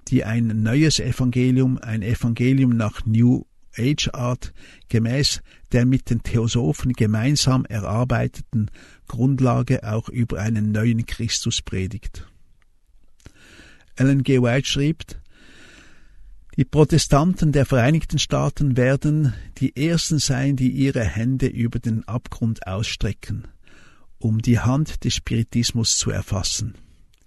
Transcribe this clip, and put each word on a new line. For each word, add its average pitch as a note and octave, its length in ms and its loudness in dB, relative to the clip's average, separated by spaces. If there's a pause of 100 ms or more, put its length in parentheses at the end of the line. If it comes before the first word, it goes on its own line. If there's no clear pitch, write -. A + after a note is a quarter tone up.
die B2 160 2
ein A2 380 0
neues C#3 360 2
Evangelium, B2+ 800 2
ein A2 240 -6
Evangelium B2 760 2
nach G#2+ 280 -2
New A#2 400 4 (320)
Age C#3 360 -2
Art, B2 420 -6 (340)
gemäß A#2 540 0 (300)
der A#2+ 120 4
mit B2+ 240 2
den A#2 140 0
Theosophen B2 720 0
gemeinsam B2+ 720 2
erarbeiteten A2+ 1040 -2 (360)
Grundlage B2+ 800 0
auch A2 240 -4
über A#2+ 320 -4
einen G#2+ 320 0
neuen A2+ 320 2
Christus - 560 -4
predigt. - 640 -8 (1700)
Ellen C3+ 280 4
G. C3 180 4
White B2 260 2
schrieb, C#3+ 360 -2 (1500)
"Die D3 80 4
Protestanten D3+ 880 4
der C#3 120 4
Vereinigten C#3 540 2
Staaten C#3 580 0
werden C#3 580 2 (240)
die - 180 -2
Ersten D#3+ 420 0
sein, C3 380 0
die B2+ 140 2
ihre C3+ 340 0
Hände B2+ 420 -2
über A#2 320 -2
den A2 300 -2
Abgrund A2+ 580 -4
ausstrecken, G2+ 800 -6 (720)
um A2 240 0
die A#2 160 4
Hand C#3 460 0
des B2+ 100 0
Spiritismus A#2 840 -2
zu - 140 -2
erfassen." G2 640 -4 (520)